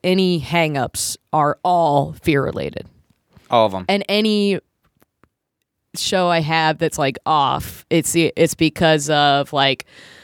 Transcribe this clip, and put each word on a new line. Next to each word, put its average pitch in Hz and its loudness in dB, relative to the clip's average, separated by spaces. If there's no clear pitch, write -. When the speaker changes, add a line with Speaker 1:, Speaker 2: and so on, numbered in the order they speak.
Speaker 1:
any 185 2
hang-ups 143 -2
are 147 0
all 160 2
fear-related. - -2
Speaker 2:
All 117 4
of 101 0
'em. 92 -8
Speaker 1:
And 101 0
any 208 2
show 185 0
I 170 2
have 160 0
that's, 160 -2
like, 135 -2
off, 143 -2
it's, - 0
it's 165 2
because 156 0
of, 143 0
like, 135 0